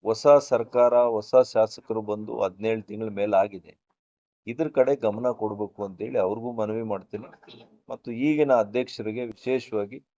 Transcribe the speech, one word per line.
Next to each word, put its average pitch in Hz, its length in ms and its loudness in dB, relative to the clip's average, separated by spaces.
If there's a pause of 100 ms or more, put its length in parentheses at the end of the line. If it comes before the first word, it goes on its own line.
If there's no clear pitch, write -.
ಹೊಸ 110 240 0
ಸರ್ಕಾರ, 123 720 6
ಹೊಸ 117 360 0 (180)
ಶಾಸಕರು 110 500 0
ಬಂದು 107 380 -6
ಹದಿನೇಳು 104 420 -2
ತಿಂಗಳ 110 260 -10
ಮೇಲೆ 101 280 0
ಆಗಿದೆ. 95 420 -2 (680)
ಇದ್ರ 139 220 -4
ಕಡೆ 135 280 2
ಗಮನ 117 340 -2
ಕೊಡ್ಬೇಕು 104 540 -6
ಅಂತೇಳಿ 107 340 -6
ಅವ್ರಿಗೂ 113 340 -2
ಮನವಿ 110 300 -4
ಮಾಡ್ತೀನಿ. 104 420 -8 (640)
ಮತ್ತು 123 240 -12
ಈಗಿನ 143 400 2
ಅಧ್ಯಕ್ಷರಿಗೆ 117 760 -2
ವಿಶೇಷವಾಗಿ 113 800 -6 (140)